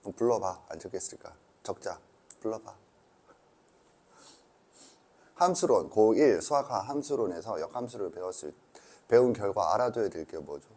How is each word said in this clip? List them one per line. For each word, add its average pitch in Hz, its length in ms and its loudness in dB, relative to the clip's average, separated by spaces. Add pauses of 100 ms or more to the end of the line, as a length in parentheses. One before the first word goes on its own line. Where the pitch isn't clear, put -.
그럼 98 140 -12
불러봐. 98 540 0
안 82 120 -12
적혀 95 180 -10
있으니까. - 340 -12 (300)
적자. - 380 -8 (400)
불러봐. 107 340 -8 (2500)
함수론, 175 540 2
고일 107 520 6
수학화 131 380 -2
함수론에서 110 800 -4
역함수를 117 500 -8
배웠을, 87 420 -10 (540)
배운 123 260 6
결과 98 420 0
알아둬야 113 340 0
될 82 160 -8
게 80 140 -14
뭐죠? 73 380 -12